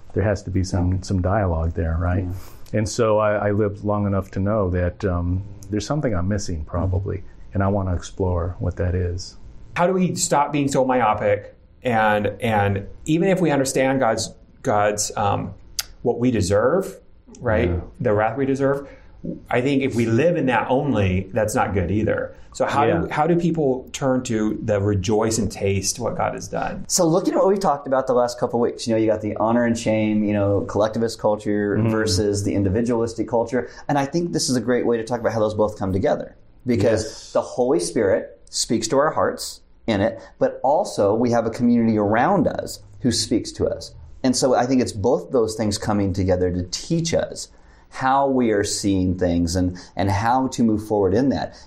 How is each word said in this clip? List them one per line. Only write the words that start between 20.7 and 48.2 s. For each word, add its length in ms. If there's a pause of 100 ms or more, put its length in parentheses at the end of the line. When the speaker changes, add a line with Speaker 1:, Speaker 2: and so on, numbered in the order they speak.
Speaker 3:
that's 200
not 200
good 180
either. 420 (200)
So 120
how 200
do, 40 (180)
Speaker 1:
Yeah. 60
Speaker 3:
how 140
do 100
people 560
turn 300
to 400
the 180
rejoice 560
and 120
taste 500
what 180
God 160
has 140
done? 400
Speaker 2:
So 200
looking 260
at 60
what 80
we've 120
talked 280
about 200
the 60
last 260
couple 200
of 100
weeks, 180
you 60
know, 60
you 80
got 140
the 160
honor 260
and 140
shame, 460
you 100
know, 280
collectivist 580
culture 580
Speaker 1:
Mm. 140
Speaker 2:
versus 520
the 120
individualistic 760
culture. 400 (180)
And 100
I 80
think 280
this 160
is 80
a 40
great 240
way 120
to 60
talk 160
about 140
how 60
those 140
both 260
come 140
together. 420 (300)
Because 380
Speaker 1:
Yes. 300
Speaker 2:
the 80
Holy 380
Spirit 580 (120)
speaks 400
to 80
our 140
hearts 500 (260)
in 140
it, 180 (200)
but 240
also 520
we 160
have 140
a 60
community 460
around 500
us 320 (220)
who 100
speaks 420
to 140
us. 260 (300)
And 120
so 200
I 100
think 160
it's 100
both 400
those 240
things 220
coming 340
together 400
to 120
teach 500
us 340 (480)
how 300